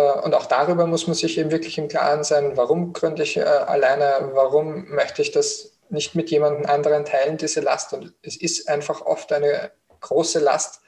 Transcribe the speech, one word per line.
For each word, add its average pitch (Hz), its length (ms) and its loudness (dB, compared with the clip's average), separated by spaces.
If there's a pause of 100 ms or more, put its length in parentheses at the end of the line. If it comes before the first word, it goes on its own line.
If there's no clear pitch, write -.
(220)
und 151 120 0
auch 135 120 2
darüber 165 420 2
muss 165 200 0
man 165 80 0
sich 165 220 -2
eben 156 140 0
wirklich 160 260 -2
im 151 120 -4
Klaren 147 340 0
sein, 143 320 2
warum 160 380 0
gründe 160 300 -2
ich, - 120 -4
äh, - 60 0
alleine, 139 920 2
warum 151 540 2
möchte 143 320 -2
ich - 100 0
das - 420 -2 (160)
nicht - 260 -6
mit 160 160 -2
jemandem 147 340 2
anderen 147 380 2
teilen, 143 320 0
diese 156 240 -4
Last. 143 320 -2
Und 160 300 -12
es - 160 -14
ist - 320 -6
einfach 147 320 -2
oft - 320 -2
eine 147 380 0 (280)
große 165 400 0
Last, - 480 0